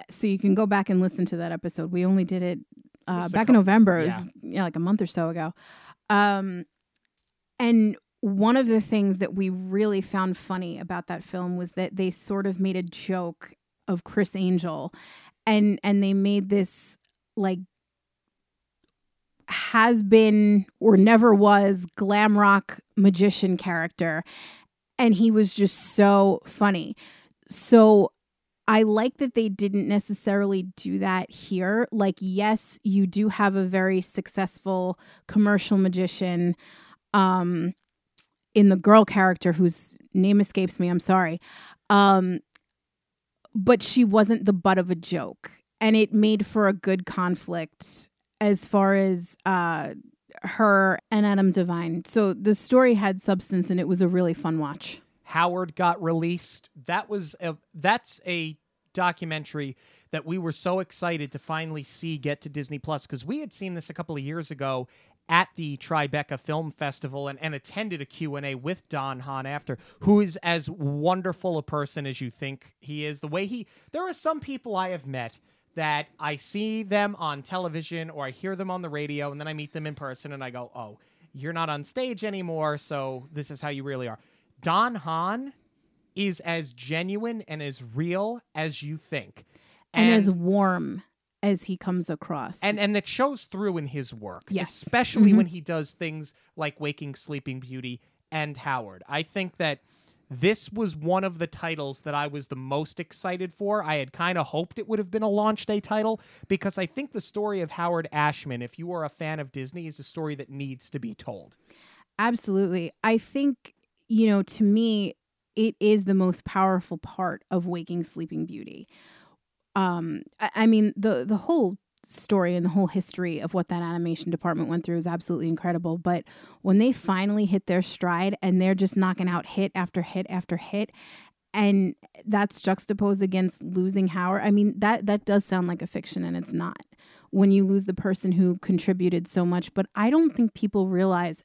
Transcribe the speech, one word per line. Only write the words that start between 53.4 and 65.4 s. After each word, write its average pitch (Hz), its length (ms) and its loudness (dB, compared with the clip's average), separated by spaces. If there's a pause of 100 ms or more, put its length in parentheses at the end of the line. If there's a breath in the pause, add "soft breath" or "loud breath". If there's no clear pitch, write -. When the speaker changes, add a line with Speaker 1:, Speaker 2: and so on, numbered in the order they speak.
Speaker 1:
and 185 100 0
it 151 80 -2
was 180 140 0
a 180 60 4
really 180 260 2
fun 160 260 -2
watch. - 420 -8 (220)
Speaker 2:
Howard 175 520 -2
got 175 280 0
released. 165 640 -4 (160)
That 202 240 -4
was 196 320 -8
a, 165 140 -6 (180)
that's 190 520 -2
a 165 320 -6 (360)
documentary 156 840 -4 (340 soft breath)
that 151 140 -8
we 170 120 -6
were 165 140 -4
so 185 280 -4
excited 170 520 -6
to 143 80 -12
finally 156 440 -8
see 160 340 -10
get 143 240 -6
to 156 80 -16
Disney 143 280 -10
Plus, 147 300 -8
'cause 127 180 -10
we 254 140 -6
had 294 140 -12
seen 190 200 -10
this 170 160 -12
a - 40 -16
couple 160 220 -10
of 139 60 -8
years 151 300 -10
ago 131 360 -6 (400 soft breath)
at 170 280 4